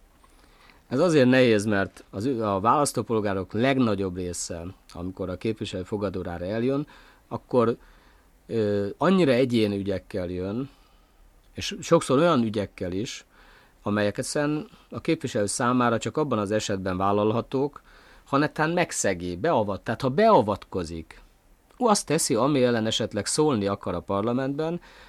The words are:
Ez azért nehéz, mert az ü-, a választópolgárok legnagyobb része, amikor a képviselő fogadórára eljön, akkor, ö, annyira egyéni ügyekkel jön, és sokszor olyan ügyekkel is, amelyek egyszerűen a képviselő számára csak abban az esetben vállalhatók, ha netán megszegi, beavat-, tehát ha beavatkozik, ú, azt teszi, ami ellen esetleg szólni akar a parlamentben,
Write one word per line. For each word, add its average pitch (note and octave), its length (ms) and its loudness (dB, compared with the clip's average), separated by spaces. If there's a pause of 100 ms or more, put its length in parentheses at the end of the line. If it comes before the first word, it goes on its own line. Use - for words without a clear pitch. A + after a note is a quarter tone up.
(880)
Ez B2+ 100 -2
azért D3+ 300 6
nehéz, B2 360 6
mert G2 460 -2
az G2 140 -6
ü-, B2 180 -2
a G2 180 0
választópolgárok A2 920 0
legnagyobb G#2+ 640 0
része, F2+ 480 -8 (280)
amikor F2+ 360 -8
a F2+ 80 -6
képviselő G#2+ 460 -6
fogadórára F2+ 640 -6
eljön, B2 420 -2 (420)
akkor, A#2 480 0 (680)
ö, G#2 420 0 (100)
annyira E3+ 340 4
egyéni A#2 440 2
ügyekkel F#2+ 520 -4
jön, G2 420 -6 (840)
és G3+ 260 -8
sokszor D3 380 2
olyan D#3+ 240 4
ügyekkel G2+ 500 -4
is, G2+ 320 -6 (580)
amelyek G#2 360 0
egyszerűen D3 500 -4 (220)
a - 100 -10
képviselő B2+ 460 -2
számára A#2+ 520 2
csak - 180 -6
abban C#3 220 0
az G#2 120 -2
esetben F#2+ 460 -2
vállalhatók, G#2+ 880 0 (420)
ha - 120 -2
netán D3+ 340 0
megszegi, F#2 640 -2
beavat-, G#2+ 440 0
tehát A#2 200 -6
ha C3+ 80 -2
beavatkozik, G2+ 1120 2 (560)
ú, B3 100 -2
azt G#3 200 4
teszi, D3 280 0
ami C3 300 2
ellen A#2 220 2
esetleg G#2 400 -2
szólni C3+ 400 0
akar G2 280 -2
a F2 60 -4
parlamentben, C3+ 800 -2 (280)